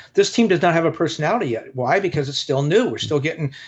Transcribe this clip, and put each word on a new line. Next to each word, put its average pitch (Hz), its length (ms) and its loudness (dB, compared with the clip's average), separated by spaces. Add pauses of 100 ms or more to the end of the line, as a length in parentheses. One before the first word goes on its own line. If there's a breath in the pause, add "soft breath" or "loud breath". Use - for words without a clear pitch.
(160 loud breath)
this 196 180 2
team 226 160 4
does 175 120 2
not 175 120 4
have 165 100 2
a 160 80 2
personality 160 600 -2
yet. 110 260 -8
Why? 131 240 2
Because 151 260 -2
it's 139 100 -8
still 135 240 -2
new. 185 280 2
We're 113 80 -6
still 143 240 -2
getting, 147 320 -4 (140 loud breath)